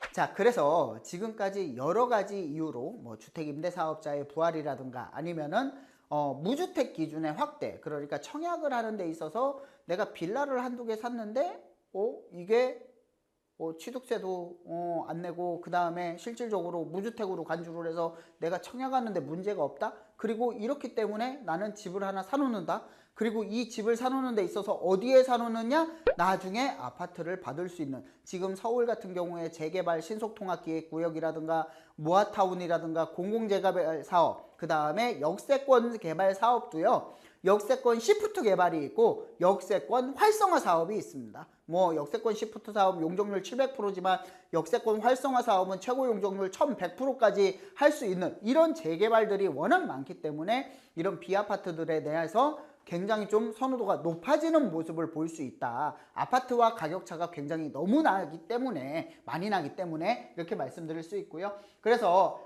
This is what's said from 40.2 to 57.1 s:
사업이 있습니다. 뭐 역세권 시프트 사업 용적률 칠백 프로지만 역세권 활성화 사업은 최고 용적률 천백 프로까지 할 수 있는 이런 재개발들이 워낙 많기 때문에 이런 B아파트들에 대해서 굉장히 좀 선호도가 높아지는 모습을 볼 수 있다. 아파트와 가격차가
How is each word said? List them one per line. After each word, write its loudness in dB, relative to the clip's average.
사업이 2
있습니다. -10
뭐 2
역세권 -2
시프트 -8
사업 4
용적률 0
칠백 -2
프로지만 0
역세권 2
활성화 4
사업은 2
최고 0
용적률 0
천백 0
프로까지 4
할 6
수 -4
있는 -2
이런 6
재개발들이 2
워낙 2
많기 -10
때문에 -4
이런 -2
B아파트들에 -2
대해서 0
굉장히 -2
좀 2
선호도가 0
높아지는 2
모습을 -2
볼 -4
수 -10
있다. -4
아파트와 2
가격차가 -4